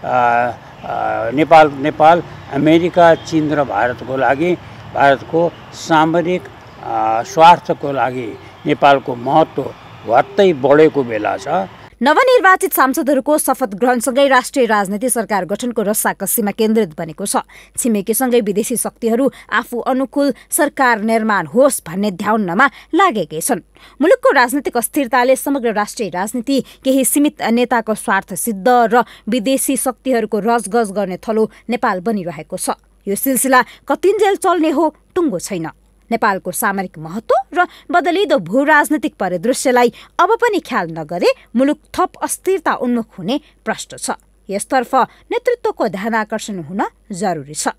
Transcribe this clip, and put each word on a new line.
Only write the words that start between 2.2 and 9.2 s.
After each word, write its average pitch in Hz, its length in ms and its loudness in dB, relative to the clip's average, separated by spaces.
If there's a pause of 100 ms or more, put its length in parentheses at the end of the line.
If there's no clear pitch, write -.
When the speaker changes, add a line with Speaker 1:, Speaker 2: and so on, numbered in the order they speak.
Speaker 1:
अमेरिका, 165 640 4
चीन 156 380 -2
र 147 120 0
भारतको 123 520 -2
लागि, 139 380 0 (400)
भारतको 143 580 2 (200)
सामरिक, 165 720 0 (400)
अ, 113 400 -2
स्वार्थको 160 720 2
लागि 123 460 -4 (280)
नेपालको 139 480 2
महत्त्व 139 480 0 (420)